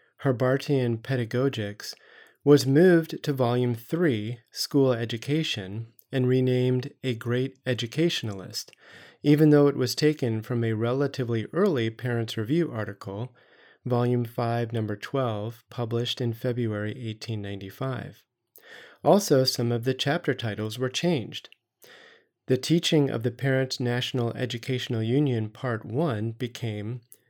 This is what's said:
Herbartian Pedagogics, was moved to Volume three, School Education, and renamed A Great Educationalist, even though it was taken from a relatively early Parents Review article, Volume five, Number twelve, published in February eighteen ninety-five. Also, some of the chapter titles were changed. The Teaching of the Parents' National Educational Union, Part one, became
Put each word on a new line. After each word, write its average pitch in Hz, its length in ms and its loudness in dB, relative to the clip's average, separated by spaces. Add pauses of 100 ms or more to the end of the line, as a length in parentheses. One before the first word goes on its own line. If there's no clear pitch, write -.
(240)
Herbartian 127 760 2
Pedagogics, 120 960 -4 (480)
was 143 240 8
moved 165 560 6
to 147 100 -2
Volume 123 420 2
three, 120 680 -2 (100)
School 135 420 2
Education, 113 920 -4 (240)
and 131 160 0
renamed 127 640 2 (120)
A 131 120 -2
Great 120 500 -2
Educationalist, 117 1080 -4 (500)
even 151 260 6
though 147 180 8
it 143 100 4
was 127 180 0
taken 127 480 0
from 117 200 -2
a 113 120 0
relatively 120 800 -2
early 156 340 0
Parents 117 480 -4
Review 139 340 0
article, 104 640 -8 (520)
Volume 123 400 2
five, 117 460 -2
Number 107 240 -2
twelve, 117 720 -4
published 120 500 -4
in 120 120 0
February 113 640 -4
eighteen 110 440 -8
ninety-five. 101 800 -8 (800)
Also, 151 420 6
some 120 280 0
of 117 120 -2
the 131 100 0
chapter 143 400 -2
titles 107 440 -4
were 127 120 -2
changed. - 600 -2 (960)
The 127 120 2
Teaching 156 500 2
of 113 140 -4
the 120 80 0
Parents' 131 500 -2
National 120 540 -2
Educational 120 680 -4
Union, 117 460 0
Part 113 380 -8
one, 113 460 -2
became 117 680 -8 (300)